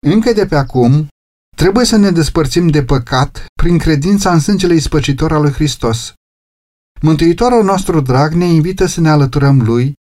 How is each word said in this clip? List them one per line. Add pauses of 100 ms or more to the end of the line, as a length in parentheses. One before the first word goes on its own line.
Încă
de
pe
acum, (480)
trebuie
să
ne
despărțim
de
păcat (180)
prin
credința
în
sângele
ispăcitor
al
lui
Hristos. (880)
Mântuitorul
nostru
drag
ne
invită
să
ne
alăturăm
lui (140)